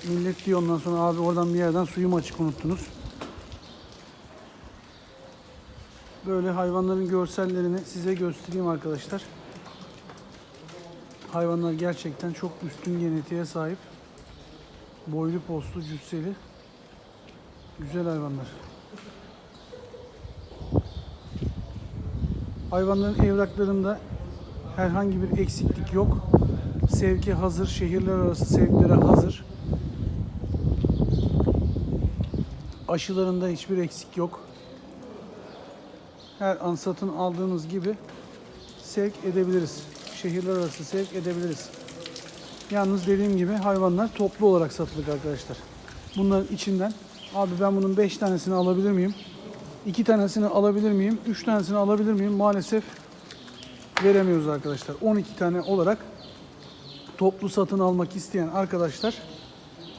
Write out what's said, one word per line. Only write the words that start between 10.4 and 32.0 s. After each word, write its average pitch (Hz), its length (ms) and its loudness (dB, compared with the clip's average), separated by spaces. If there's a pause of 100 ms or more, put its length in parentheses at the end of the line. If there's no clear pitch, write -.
Hayvanlar 170 400 0
gerçekten 165 600 -4
çok 170 200 -6 (140)
üstün 175 340 -4
genetiğe 165 440 -2
sahip. 165 340 -6 (1300)
Boylu, 160 340 -2
postlu, 165 420 -8
cüsseli. 156 500 -8 (1500)
Güzel 156 260 -6
hayvanlar. 143 420 -4 (4000)
Hayvanların 196 540 4
evraklarında 196 760 2 (760)
herhangi 185 440 2
bir 190 160 2
eksiklik - 540 0
yok. 196 260 6 (720)
Sevke 190 420 0
hazır, 180 340 -2
şehirler 185 460 -2
arası 180 320 0
sevklere - 500 6
hazır. - 500 6 (3500)